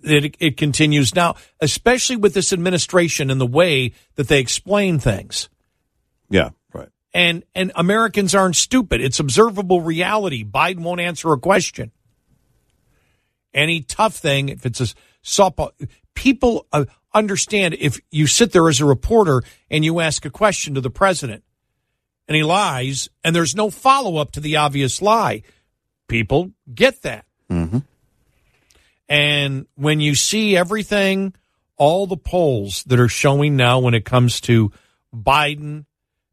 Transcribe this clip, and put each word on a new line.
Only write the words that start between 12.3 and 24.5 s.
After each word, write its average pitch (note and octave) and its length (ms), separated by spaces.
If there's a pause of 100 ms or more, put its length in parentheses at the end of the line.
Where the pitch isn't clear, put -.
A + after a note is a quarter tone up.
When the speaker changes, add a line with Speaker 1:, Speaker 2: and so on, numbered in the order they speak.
Speaker 1:
Any D#3 300
tough G#3 340
thing, C#3 340
if C3 140
it's B2 160
a A#2+ 140 (300)
softball, - 480 (420)
people, A#3+ 580
uh, D3 140 (280)
understand G3+ 640
if D3 200 (120)
you D3+ 160
sit - 240
there E3 180
as B2+ 100
a D3+ 60
reporter C#3+ 560 (300)
and D#3 120
you E3 180
ask D#3 220
a D3 60
question D#3 460
to C3+ 60
the B2+ 100
president D3 520 (840)
and D#3 80
he D#3 80
lies D3+ 640 (140)
and E3 120
there's D#3+ 200
no G#3+ 160
follow-up A3+ 640
to D3 60
the D3+ 180